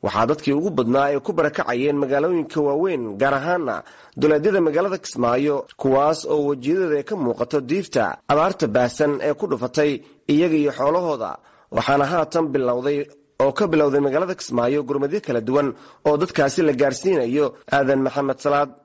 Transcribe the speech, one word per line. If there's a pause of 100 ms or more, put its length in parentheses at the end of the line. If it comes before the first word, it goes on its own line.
waxaa
dadkii
ugu
badnaa
ay
ku
barakacayeen
magaalooyinka
waaweyn, (140)
gaar
ahaana (420)
duleedyada
magaalada
Kismaayo, (220)
kuwaas
oo
wejiyadooda
ay
ka
muuqato
diifta (240)
abaarta
baahsan (100)
ee
ku
dhufatay (360)
iyaga
iyo
xoolahooda. (400)
Waxaana
haatan
bilowday (420)
oo
ka
bilowday
magaalada
Kismaayo
gurmadyo
kala
duwan (380)
oo
dadkaasi
la
gaarsiinayo. (240)
Aadan
Maxamed
Salaad (160)